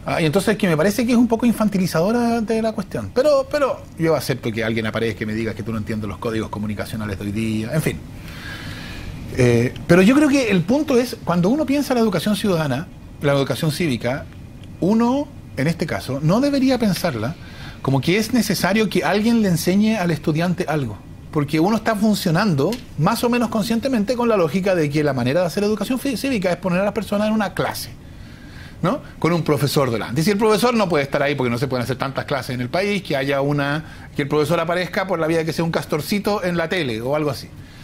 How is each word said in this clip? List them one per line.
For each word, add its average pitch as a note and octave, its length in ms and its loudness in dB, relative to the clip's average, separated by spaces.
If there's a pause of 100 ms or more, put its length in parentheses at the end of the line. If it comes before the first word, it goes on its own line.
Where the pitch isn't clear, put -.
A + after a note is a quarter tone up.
Ah, C#3 160 -2
y E3+ 60 4
entonces F#3+ 320 2
que G#3 100 2
me E3 80 4
parece G3+ 300 2
que A#3+ 60 2
es A#3 60 4
un A#3+ 100 6
poco A3+ 180 2
infantilizadora A3 960 2
de A3 180 0
la A3 120 0
cuestión. B2 420 -6
Pero, C#4 380 4
pero C#4 280 0 (200)
yo D#3+ 160 4
acepto B2+ 360 -2
que A2 120 -2
alguien A2 240 0
aparezca A2 360 -2
y G#2+ 40 -4
me G#2+ 80 -4
diga A2 180 -2
que - 80 -10
tú A2 100 -6
no A2+ 60 -4
entiendes G#2+ 320 -4
los F#2 80 -8
códigos A2 320 -4
comunicacionales G#2 720 -6
de G#2 60 -6
hoy G#2 60 -4
día, A2 400 -2
en D#3 120 0
fin. - 160 -2 (1400)
Eh, A#2+ 360 4 (140)
pero F3 140 8
yo G#3+ 140 8
creo D4+ 120 6
que C4 220 2
el F#3+ 140 4
punto C#4 340 2
es, B3 260 0
cuando F3 260 2
uno D4 160 2
piensa C#4 280 0
en A#3+ 60 2
la - 20 4
educación G#3 340 2
ciudadana, D#3+ 520 0 (340)
la C#3+ 120 4
educación C#3 380 0
cívica, C#3+ 540 -2 (540)
uno, A#3+ 480 2 (300)
en C3 100 0
este E3+ 180 -2
caso, B2+ 360 -6
no E3+ 200 4
debería C4+ 380 2
pensarla D#3+ 560 0 (460)
como C3+ 200 2
que E3+ 160 2
es G#3+ 160 -2
necesario G#3 560 2
que F3 140 0
alguien G#3+ 380 4
le G3+ 80 4
enseñe G3+ 480 2
al F3 140 0
estudiante E3 560 0
algo. C3 300 -2 (340)
Porque D#3 300 0
uno G#3 160 4
está A3 180 0
funcionando F#3+ 760 2 (260)
más G3 260 2
o B3 60 2
menos A#3+ 200 2
conscientemente A3+ 680 0
con A#3+ 120 0
la A3 80 4
lógica F#3 400 2
de D#3 140 2
que D3+ 140 0
la C#3+ 100 2
manera B2+ 280 2
de F#3 60 2
hacer G3 160 -2
educación G#3+ 340 -2
fí-, B3+ 200 -2
cívica G#3+ 340 0
es E3+ 60 -2
poner F3+ 240 0
a - 20 2
las G3+ 100 0
personas G#3 360 -2
en G#3+ 40 0
una G#3+ 200 0
clase, - 360 -4 (920)
¿no? A3+ 180 2 (180)
Con D#3 140 2
un E3+ 100 2
profesor C#3 500 2
delante. G#2+ 280 -2
Y E3 60 2
si G#3 60 4
el G3+ 60 2
profesor A3 360 4
no G#3+ 160 2
puede D3 160 2
estar C#3+ 180 2
ahí C#3+ 120 2
porque B2+ 140 0
no A#2+ 80 0
se C3+ 100 0
pueden B2 180 -2
hacer B2 100 -2
tantas C3 300 -4
clases C3 280 -4
en B2 80 -6
el B2 60 -4
país, G3 340 0
que - 140 -4
haya C#3 240 0
una, C#3+ 760 -2
que C#3+ 100 -2
el C#3 40 -4
profesor D3+ 320 2
aparezca F3 480 -2
por F#3 120 -2
la D#3 80 0
vía E3 100 2
de D#3+ 80 0
que D#3+ 80 -4
sea E3+ 100 0
un E3 80 0
castorcito F#3+ 720 -2
en F3 140 -2
la E3 100 0
tele D3 340 -2
o C3 140 -2
algo D3+ 140 0
así. - 180 -8 (360)